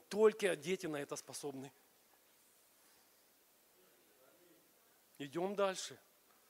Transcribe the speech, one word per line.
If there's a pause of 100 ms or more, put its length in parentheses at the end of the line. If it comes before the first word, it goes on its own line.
Только
дети
на
это
способны. (3500)
Идем
дальше. (520)